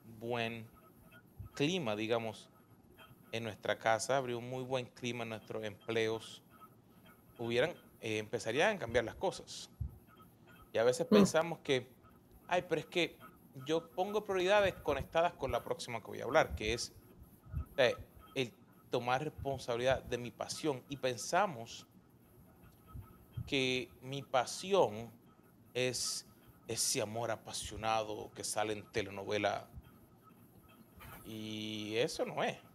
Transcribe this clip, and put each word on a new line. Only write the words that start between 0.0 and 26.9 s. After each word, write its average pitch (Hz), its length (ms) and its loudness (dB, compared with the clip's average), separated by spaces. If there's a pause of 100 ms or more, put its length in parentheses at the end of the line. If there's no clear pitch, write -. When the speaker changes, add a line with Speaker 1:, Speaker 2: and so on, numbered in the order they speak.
Speaker 1:
buen 113 640 -6 (840)
clima, 147 420 0
digamos, 110 540 -2 (840)
en 113 120 -4
nuestra 104 340 -2
casa, 113 380 4
habría 123 200 0
un 120 140 -6
muy 131 140 -4
buen 127 220 -2
clima 120 380 -6
en 113 60 -8
nuestros 110 340 -6
empleos, 110 800 -2 (920)
hubieran, 120 340 2 (300)
eh, 110 180 -2
empezarían 123 580 0
a - 20 -10
cambiar 117 260 2
las 110 120 -6
cosas. - 540 -6 (1000)
Y 104 60 0
a 117 60 4
veces 127 260 4
Speaker 2:
Mm. 208 180 10
Speaker 1:
pensamos 165 320 2
que, 127 340 0 (520)
"Ay, 180 220 0
pero 156 120 0
es - 60 -12
que 165 320 0 (360)
yo 151 400 -2
pongo 208 300 0
prioridades 190 520 4
conectadas 156 580 2
con 131 180 -4
la 117 120 0
próxima 120 360 -4
que - 80 -16
voy 107 120 -8
a 110 40 -6
hablar", 135 300 4
que 107 200 0
es, - 200 -6 (840)
eh, 123 200 4 (380)
el 127 200 -2 (360)
tomar 127 340 0
responsabilidad 127 800 0
de 120 140 -4
mi 120 120 -6
pasión. - 580 -4
Y 139 100 -8
pensamos 131 880 -2 (1600)
que 127 540 0
mi 135 220 -8
pasión 120 880 0 (640)
es - 540 -2 (380)
ese 117 340 0